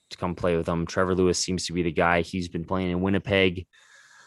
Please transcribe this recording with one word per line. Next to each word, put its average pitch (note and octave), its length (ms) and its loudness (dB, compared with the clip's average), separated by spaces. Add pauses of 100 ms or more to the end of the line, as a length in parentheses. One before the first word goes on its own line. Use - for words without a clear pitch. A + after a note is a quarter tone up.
(100)
to - 60 -16
come F2+ 180 -6
play F2 220 0
with E2 120 -2
him. E2+ 180 0
Trevor F#2 280 0
Lewis F2+ 240 4
seems F2+ 280 -4
to E2+ 60 -8
be F2 100 -2
the E2+ 100 -2
guy. E2+ 300 2
He's F2+ 260 -6
been E2+ 160 -6
playing F#2 260 -2
in F2+ 120 0
Winnipeg. F#2+ 640 2 (600)